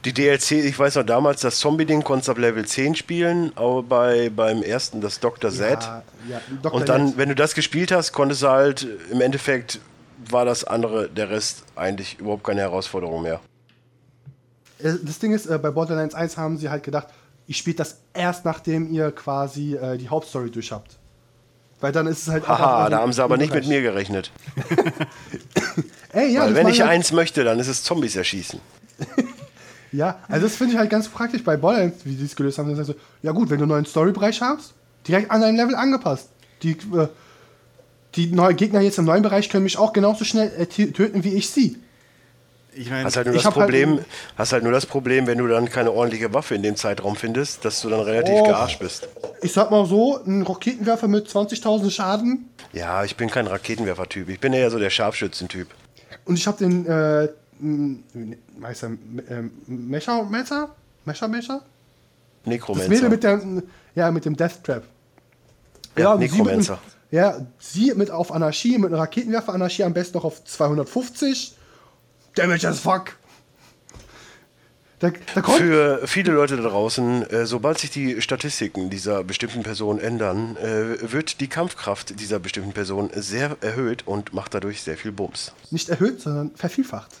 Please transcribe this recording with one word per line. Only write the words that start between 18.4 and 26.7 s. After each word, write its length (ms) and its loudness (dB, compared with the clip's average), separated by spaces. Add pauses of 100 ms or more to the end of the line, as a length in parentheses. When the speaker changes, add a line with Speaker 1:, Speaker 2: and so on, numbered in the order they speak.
Speaker 2:
nachdem 480 -2
ihr 180 0
quasi, 640 -4
äh, 240 -4
die 100 -10
Hauptstory 440 -4
durch 180 -10
habt. 280 -14 (840)
Weil 120 0
dann 140 2
ist 160 -4
es 60 -6
halt 200 -2
Speaker 1:
Haha, 60 4
Speaker 2:
einfach 360 4
Speaker 1:
da 60 4
Speaker 2:
ein 60 2
Speaker 1:
haben 100 2
sie 100 0
aber 140 4
nicht 160 2
mit 120 0
Speaker 2:
Bereich. 40 -2
Speaker 1:
mir 140 2
gerechnet. 480 -2 (260)
Speaker 2:
<laughs> 540 0 (1000)
Ey, 200 2
ja, 100 4
Speaker 1:
Weil 80 4
Speaker 2:
das 80 4
Speaker 1:
wenn 60 6
Speaker 2:
war 80 8